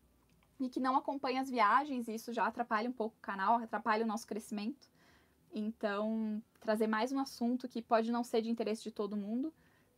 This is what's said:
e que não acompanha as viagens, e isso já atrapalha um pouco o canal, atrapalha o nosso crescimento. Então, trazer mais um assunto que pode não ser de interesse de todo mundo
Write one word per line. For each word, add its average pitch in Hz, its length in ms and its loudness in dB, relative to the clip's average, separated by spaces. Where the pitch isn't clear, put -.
e 262 100 -2
que 254 100 -4
não 262 180 2
acompanha 277 440 0
as 269 100 -4
viagens, 247 560 4
e 220 80 -4
isso 226 180 -8
já 208 140 2
atrapalha 233 420 -2
um 254 40 -4
pouco 226 240 -4
o - 40 -20
canal, 202 360 2
atrapalha 220 460 0
o 226 40 0
nosso 220 180 -4
crescimento. 214 640 -8
Então, 214 880 -2
trazer 220 280 2
mais 220 240 2
um 269 80 0
assunto 254 480 -2
que 233 140 -6
pode 226 300 4
não 240 120 0
ser 240 180 2
de 226 80 -4
interesse 226 340 -2
de 220 80 -8
todo 208 240 -4
mundo 233 380 -4